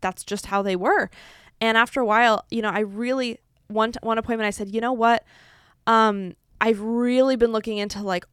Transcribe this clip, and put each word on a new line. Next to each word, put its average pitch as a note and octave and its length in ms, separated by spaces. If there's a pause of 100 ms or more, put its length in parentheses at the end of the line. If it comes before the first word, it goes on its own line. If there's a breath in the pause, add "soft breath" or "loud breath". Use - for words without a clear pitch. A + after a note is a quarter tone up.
that's F#3 220
just - 240
how G3+ 140
they G3 140
were. A3+ 340 (500 loud breath)
And A3+ 200
after A#3+ 200
a B3 60
while, A3 460
you A3+ 100
know, G#3+ 80
I F#3+ 120
really, A#3 580 (300)
one A3 220
t-, B3+ 120
one A3+ 160
appointment, A3 280
I G#3 40
said, G3 180
"You A3 120
know C4 120
what? A#3 300 (640 soft breath)
Um, G#3 480 (260)
I've G#3+ 200
really B3 560
been A#3 160
looking A3 240
into, G#3 260
like, F#3 300